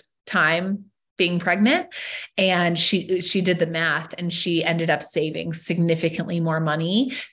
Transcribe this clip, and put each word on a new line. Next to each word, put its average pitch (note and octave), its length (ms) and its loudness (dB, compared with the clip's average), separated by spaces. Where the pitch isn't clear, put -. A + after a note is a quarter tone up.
time F3+ 600 0
being F3 220 2
pregnant. G#3+ 480 2
And F3 400 2
she, F3+ 440 0
she F3+ 220 0
did F3 180 2
the E3+ 60 4
math D#3+ 520 -2
and F3 140 -4
she E3+ 320 0
ended E3 260 0
up D3+ 140 0
saving D#3+ 480 -4
significantly E3+ 880 0
more D#3+ 180 0
money E3 540 0